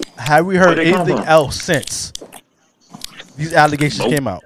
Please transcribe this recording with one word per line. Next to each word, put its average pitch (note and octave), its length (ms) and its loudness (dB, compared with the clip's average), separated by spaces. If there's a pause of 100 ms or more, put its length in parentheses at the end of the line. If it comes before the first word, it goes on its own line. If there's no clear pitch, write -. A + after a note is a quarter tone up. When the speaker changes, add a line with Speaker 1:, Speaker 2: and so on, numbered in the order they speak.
(180)
Speaker 1:
Have D3+ 300 2
we F#3+ 80 -2
heard F3+ 140 4
Speaker 2:
Where E3 80 2
they E3 140 2
come F#3 100 2
Speaker 1:
anything D#3+ 160 -2
Speaker 2:
from? G#2 100 -4
Speaker 1:
else D#3 340 2
since - 500 -6 (1300)
these D#3+ 160 -6
allegations D3+ 460 2
Speaker 2:
Nope. - 100 -2
Speaker 1:
came C#3 180 0
out? F2+ 180 -8